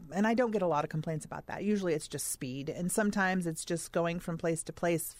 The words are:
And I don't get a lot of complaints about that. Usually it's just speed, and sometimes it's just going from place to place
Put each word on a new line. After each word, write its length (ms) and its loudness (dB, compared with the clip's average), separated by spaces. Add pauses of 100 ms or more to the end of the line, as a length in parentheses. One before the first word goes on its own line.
(160)
And 100 4
I 80 4
don't 160 4
get 140 2
a 40 4
lot 160 4
of 60 -4
complaints 360 -2
about 200 -10
that. 180 -6
Usually 300 2
it's 140 -2
just 240 -6
speed, 360 -6
and 240 -2
sometimes 540 2
it's 180 -4
just 280 -4
going 280 0
from 180 -4
place 260 0
to 100 -10
place 460 0